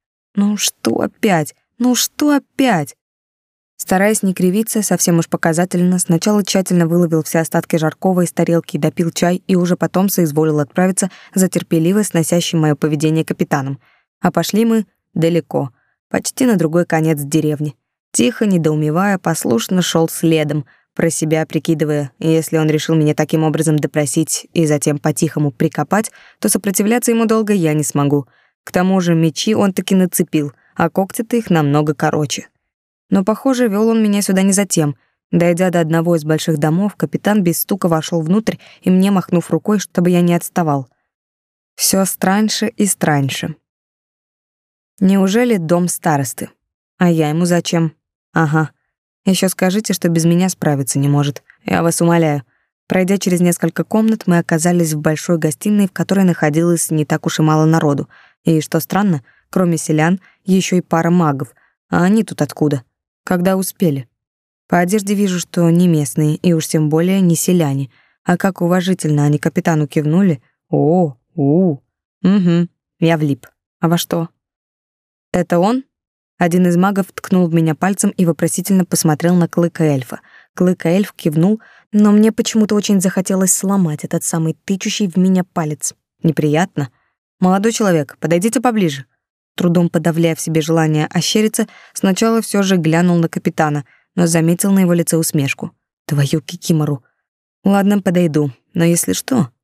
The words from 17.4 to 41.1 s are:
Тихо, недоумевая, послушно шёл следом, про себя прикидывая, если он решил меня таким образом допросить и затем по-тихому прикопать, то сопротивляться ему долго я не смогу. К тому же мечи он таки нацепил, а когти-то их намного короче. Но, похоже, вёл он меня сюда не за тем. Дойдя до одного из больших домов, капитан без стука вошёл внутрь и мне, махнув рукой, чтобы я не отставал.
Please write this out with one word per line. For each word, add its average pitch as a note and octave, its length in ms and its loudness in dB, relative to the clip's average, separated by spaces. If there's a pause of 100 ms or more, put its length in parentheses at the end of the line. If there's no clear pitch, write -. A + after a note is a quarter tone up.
Тихо, A#3 360 0
недоумевая, D#3+ 680 0
послушно F#3 640 -2
шёл E3 280 0
следом, D3+ 560 0 (300)
про E3 160 0
себя D#3 360 -2
прикидывая, D3+ 720 -2
если D#3+ 400 0
он D#3 100 0
решил D#3 280 0
меня D3+ 180 2
таким D#3 300 0
образом D#3 340 0
допросить - 760 -4
и E3 120 2
затем D3 320 0
по-тихому D3+ 540 -2
прикопать, E3 580 -2 (300)
то G#3+ 80 -2
сопротивляться G#3+ 640 0
ему A3+ 140 2
долго G#3+ 260 0
я D#3+ 220 2
не D3+ 100 0
смогу. C#3+ 420 0 (380)
К - 80 -18
тому F#3 280 2
же E3+ 140 2
мечи E3 400 0
он G3 180 0
таки F#3+ 220 -2
нацепил, E3 580 -2 (220)
а E3 160 0
когти-то G#3 460 -4
их A3+ 140 -2
намного D3+ 440 2
короче. - 540 -4 (640)
Но, F#3+ 140 2
похоже, A#3+ 440 0
вёл G#3 200 0
он A3+ 140 2
меня G3+ 200 0
сюда F#3+ 200 0
не G3 100 2
за G3+ 140 0
тем. D3 300 -2 (340)
Дойдя F3 400 2
до E3+ 100 0
одного E3 360 0
из D3+ 80 -2
больших D#3 340 -2
домов, E3 380 0
капитан G3+ 460 -2
без E3+ 180 0
стука F#3+ 280 -4
вошёл E3 340 -2
внутрь F#3 340 -2 (240)
и F#3 100 -2
мне, F#3+ 200 4
махнув F3+ 400 -2
рукой, G3+ 280 -2
чтобы F3+ 320 -2
я F3 100 4
не F3 140 2
отставал. D#3 540 -2 (840)